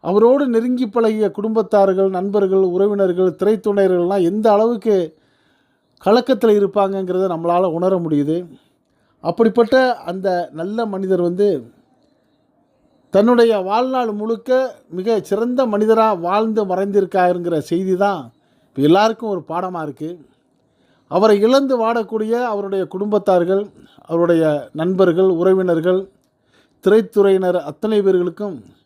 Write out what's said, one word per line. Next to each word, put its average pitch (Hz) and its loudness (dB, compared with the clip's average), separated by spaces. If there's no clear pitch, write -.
அவரோடு 233 2
நெருங்கி 247 -2
பழகிய 214 0
குடும்பத்தார்கள், 202 0
நண்பர்கள், 190 0
உறவினர்கள், 185 0
திரைத்துணையர்கள்லாம் 196 0
எந்த 214 0
அளவுக்கு 208 0
கலக்கத்துல 233 2
இருப்பாங்கங்கிறத 196 0
நம்மளால 175 -2
உணர 180 -2
முடியுது. 160 -2
அப்படிப்பட்ட 226 2
அந்த 180 -4
நல்ல 196 -6
மனிதர் 190 -2
வந்து 175 0
தன்னுடைய 233 4
வாழ்நாள் 240 -2
முழுக்க 226 -4
மிக 196 -2
சிறந்த 240 -2
மனிதரா 220 2
வாழ்ந்து 214 -2
மறைந்திருக்காருங்கிற 180 0
செய்தி 185 -2
தான் 180 -2
இப்ப - -8
எல்லாருக்கும் 214 2
ஒரு 185 -6
பாடமா 180 -6
இருக்கு. 156 -12
அவரை 202 2
இழந்து 254 2
வாடக்கூடிய 226 -4
அவருடைய 196 -4
குடும்பத்தார்கள், 196 0
அவருடைய 160 0
நண்பர்கள், 185 2
உறவினர்கள், 185 0
திரைத்துறையினர் 190 2
அத்தனை 208 -2
பேர்களுக்கும் 180 -2